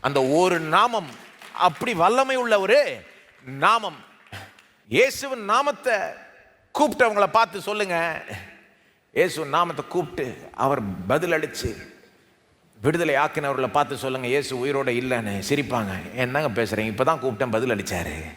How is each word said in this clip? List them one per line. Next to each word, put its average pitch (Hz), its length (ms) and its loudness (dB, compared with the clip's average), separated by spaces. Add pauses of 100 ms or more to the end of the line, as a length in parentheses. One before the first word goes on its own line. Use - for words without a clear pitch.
அந்த 135 220 2
ஒரு 170 360 4
நாமம் 185 480 2 (460)
அப்படி 185 400 2
வல்லமை 240 420 4
உள்ள 233 240 2
ஒரு 190 460 2 (400)
நாமம். 165 520 0 (920)
இயேசுவின் 247 560 0
நாமத்தை 254 480 0 (840)
கூப்பிட்டவங்கள 214 480 4
பார்த்து 202 340 2
சொல்லுங்க, 175 600 -2 (920)
இயேசுவின் 156 360 0
நாமத்தை 156 380 0
கூப்பிட்டு 147 680 -4
அவர் 110 520 -2
பதில் 160 240 2
அளிச்சு 147 600 -4 (920)
விடுதலை 156 340 2
ஆக்கினவர்களை 139 520 0
பார்த்து 143 300 0
சொல்லுங்க, 131 300 -4
"இயேசு 131 380 -2
உயிரோட 139 220 0
இல்லைன்னு." 117 600 -2
சிரிப்பாங்க. 107 640 -2
"என்னங்க 127 480 -2
பேசுறீங்க? 113 40 0
இப்பதான் 110 540 0
கூப்பிட்டேன், 123 320 -2
பதில் 113 180 0
அளிச்சாரு 87 560 -4 (120)